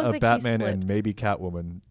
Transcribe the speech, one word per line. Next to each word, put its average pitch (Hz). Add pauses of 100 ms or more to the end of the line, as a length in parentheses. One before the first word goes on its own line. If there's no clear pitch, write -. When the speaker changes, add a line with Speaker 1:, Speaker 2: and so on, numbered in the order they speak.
Speaker 1:
looked -
Speaker 2:
of 113
Speaker 1:
like 104
he -
Speaker 2:
Batman 117
and 98
Speaker 1:
slipped. 92
Speaker 2:
maybe 104
Catwoman 90 (100)